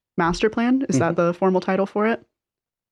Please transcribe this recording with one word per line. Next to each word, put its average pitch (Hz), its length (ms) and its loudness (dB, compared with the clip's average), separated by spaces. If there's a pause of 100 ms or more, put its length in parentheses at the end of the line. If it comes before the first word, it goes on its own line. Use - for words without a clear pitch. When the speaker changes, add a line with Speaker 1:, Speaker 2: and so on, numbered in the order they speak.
(160)
Speaker 1:
Master 175 340 0
Plan, 247 380 0
is 156 100 0
that 165 160 0
Speaker 2:
Mm-hmm. 170 140 2
Speaker 1:
the 175 60 -2
formal 185 260 2
title 190 260 -2
for 208 220 -4
it? 226 160 -4 (680)